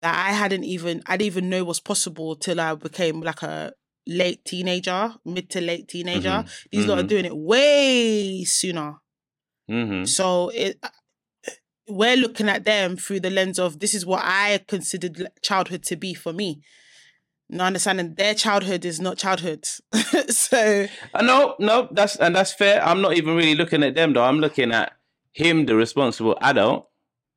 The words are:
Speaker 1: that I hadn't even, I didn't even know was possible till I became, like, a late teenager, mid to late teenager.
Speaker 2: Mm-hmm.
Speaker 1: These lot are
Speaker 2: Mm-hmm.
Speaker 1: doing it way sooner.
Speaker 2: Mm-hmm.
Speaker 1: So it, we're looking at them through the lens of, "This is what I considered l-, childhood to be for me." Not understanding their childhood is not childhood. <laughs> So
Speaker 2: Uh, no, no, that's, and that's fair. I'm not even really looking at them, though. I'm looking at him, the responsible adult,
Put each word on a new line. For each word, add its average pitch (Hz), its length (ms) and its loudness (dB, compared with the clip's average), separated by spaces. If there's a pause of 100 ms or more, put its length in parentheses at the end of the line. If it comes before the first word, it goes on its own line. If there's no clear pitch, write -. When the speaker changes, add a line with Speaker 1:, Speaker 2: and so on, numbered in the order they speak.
Speaker 1:
that 165 140 0
I 185 180 0
hadn't 196 300 -2
even, 170 420 -6
I 185 120 -2
didn't 208 100 0
even 180 220 -4
know 185 140 -2
was 170 160 -6
possible 160 560 -6
till 170 240 -4
I 160 160 -2
became, 160 460 -4
like, 160 220 -8
a 156 300 -8 (340)
late 175 380 -2
teenager, 185 720 -4 (100)
mid 180 240 -8
to 185 120 -4
late 170 260 -6
teenager. 180 420 -4
Speaker 2:
Mm-hmm. - 420 -6
Speaker 1:
These 208 140 0
lot 202 120 2
are 180 40 0
Speaker 2:
Mm-hmm. 190 60 -2
Speaker 1:
doing 196 180 0
it 170 100 -8
way 226 1080 2
sooner. 160 540 -4 (760)
Speaker 2:
Mm-hmm. 107 340 -2
Speaker 1:
So 180 480 0
it, 196 240 -4 (1120)
we're 220 300 2
looking 233 320 0
at 196 160 -2
them 196 320 0
through 196 240 -6
the 185 100 -2
lens 190 260 0
of, 170 220 -2
"This 202 160 -2
is 180 100 -6
what 185 180 0
I 202 440 0
considered 175 520 -6
l-, 180 80 -8 (140)
childhood 180 440 -2
to 180 100 -6
be 175 180 -8
for 160 200 -10
me." 170 280 -6 (880)
Not 180 180 -2
understanding 185 480 -2
their 202 200 2
childhood 196 500 0
is 165 140 -6
not 180 180 -4
childhood. 175 480 -4 (260)
<laughs> 220 140 2 (240)
So 214 580 2 (260)
Speaker 2:
Uh, - 80 0
no, 254 380 4
no, 220 320 2
that's, 202 240 2
and 170 200 2
that's 190 180 2
fair. 202 300 4
I'm 175 180 4
not 175 160 4
even 160 180 0
really 160 200 4
looking 160 280 2
at 135 120 0
them, 156 180 4
though. 120 100 4
I'm 135 160 4
looking 139 320 0
at 113 220 0 (400)
him, 160 320 2
the 117 100 4
responsible 113 680 2
adult, 123 480 2 (480)